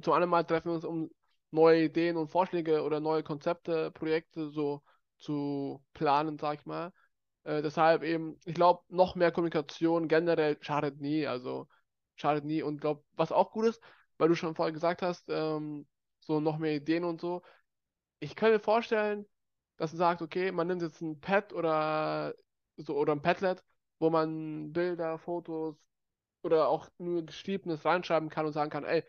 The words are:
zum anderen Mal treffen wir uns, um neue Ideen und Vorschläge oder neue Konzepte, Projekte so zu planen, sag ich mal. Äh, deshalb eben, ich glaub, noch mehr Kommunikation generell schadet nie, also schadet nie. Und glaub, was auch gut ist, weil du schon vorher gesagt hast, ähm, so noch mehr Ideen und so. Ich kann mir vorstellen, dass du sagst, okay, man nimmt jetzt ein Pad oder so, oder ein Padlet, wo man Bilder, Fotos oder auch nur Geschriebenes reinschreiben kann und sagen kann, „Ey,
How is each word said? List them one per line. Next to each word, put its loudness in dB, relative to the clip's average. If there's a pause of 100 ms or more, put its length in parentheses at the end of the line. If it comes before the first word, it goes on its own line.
zum 0
anderen 4
Mal 2
treffen -2
wir -2
uns, -8
um -6 (400)
neue 8
Ideen 0
und -2
Vorschläge 0
oder -2
neue 0
Konzepte, -4
Projekte -4
so -4 (360)
zu -4 (120)
planen, 0
sag -4
ich -20
mal. -10 (520)
Äh, -4
deshalb 4
eben, -4
ich -8
glaub, 4
noch 2
mehr 4
Kommunikation 0
generell 2
schadet -4
nie, -2
also -6 (480)
schadet 0
nie. -2
Und -6
glaub, -4
was 0
auch 4
gut 0
ist, 0 (360)
weil 4
du 4
schon -6
vorher 0
gesagt -2
hast, -4
ähm, -4 (340)
so 0
noch 0
mehr 0
Ideen 0
und -4
so. -4 (800)
Ich -10
kann 4
mir 4
vorstellen, 0 (520)
dass -4
du -14
sagst, 2
okay, -4
man 0
nimmt -2
jetzt -8
ein -8
Pad 0
oder 0 (420)
so, -6
oder 2
ein -2
Padlet, 0 (380)
wo 4
man -2
Bilder, -2
Fotos -8 (680)
oder 4
auch -2 (100)
nur -4
Geschriebenes -6
reinschreiben 2
kann -2
und -4
sagen -2
kann, -6
„Ey, 0